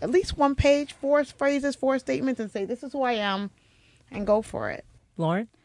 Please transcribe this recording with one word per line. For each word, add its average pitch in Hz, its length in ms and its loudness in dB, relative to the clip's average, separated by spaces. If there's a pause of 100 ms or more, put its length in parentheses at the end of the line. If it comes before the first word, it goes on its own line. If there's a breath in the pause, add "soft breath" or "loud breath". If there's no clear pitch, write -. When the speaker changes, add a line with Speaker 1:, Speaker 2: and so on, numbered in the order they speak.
Speaker 1:
at - 100 -2
least 370 260 2
one 277 180 4
page, 285 380 4
four 285 300 2
phrases, 277 520 0
four 269 240 0
statements, 262 400 -2
and 214 120 -6
say, 196 140 -4
"This 240 180 -6
is 269 80 -12
who 285 120 -4
I 247 100 0
am," 202 360 -2 (640 soft breath)
and 202 160 -6
go 214 140 4
for 107 300 -6
it. - 120 -10 (340)
Speaker 2:
Lauren? 175 300 -2 (180)